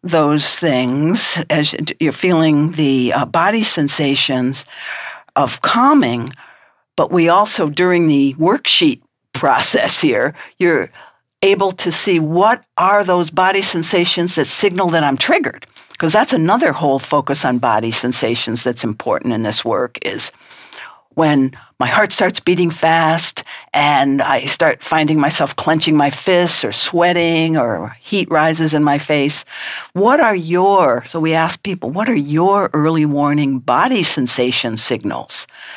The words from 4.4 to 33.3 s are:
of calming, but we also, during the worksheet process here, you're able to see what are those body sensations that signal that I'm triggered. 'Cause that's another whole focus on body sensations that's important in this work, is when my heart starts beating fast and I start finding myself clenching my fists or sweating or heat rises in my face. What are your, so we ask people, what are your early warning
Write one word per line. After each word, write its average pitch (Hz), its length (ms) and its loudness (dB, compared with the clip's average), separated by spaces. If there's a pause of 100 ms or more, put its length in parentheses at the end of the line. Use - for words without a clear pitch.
of 139 280 -2
calming, 214 680 2 (680)
but - 140 0
we 170 180 4
also, 185 400 2
during 175 380 2
the 139 320 2
worksheet 170 640 2 (320)
process - 680 0
here, 131 320 0 (260)
you're 160 320 0 (520)
able 196 300 2
to 185 180 -4
see 175 280 0
what 180 440 2 (140)
are 202 260 2
those 180 280 0
body 190 320 0
sensations 175 720 0
that 147 120 0
signal 185 440 0
that 165 120 2
I'm 147 140 0
triggered. - 500 -2 (300)
'Cause 160 160 0
that's 214 220 2
another 190 380 2
whole 139 260 0
focus - 480 -2
on 123 120 0
body 113 320 0
sensations 117 720 -2
that's 123 220 -4
important 107 480 -4
in 113 100 -2
this 107 220 -4
work, 117 380 -4
is - 280 -6 (840)
when 147 360 2 (280)
my 123 100 -2
heart 202 240 0
starts 185 280 0
beating 175 300 0
fast 165 720 0 (320)
and 139 480 2
I 139 220 -2
start 147 380 0
finding 156 360 0
myself - 380 0
clenching 156 400 0
my 143 120 4
fists 175 560 0
or 104 80 -4
sweating 170 840 0
or 110 440 -2
heat - 300 -4
rises 160 440 0
in 147 100 2
my 143 140 2
face. 147 460 -2 (480)
What 240 280 2
are 220 160 2
your, 175 720 2
so 165 120 -8
we 160 140 0
ask 160 280 0
people, 180 280 -6
what 202 180 -4
are 240 60 0
your 165 580 0
early 156 340 0
warning 143 520 0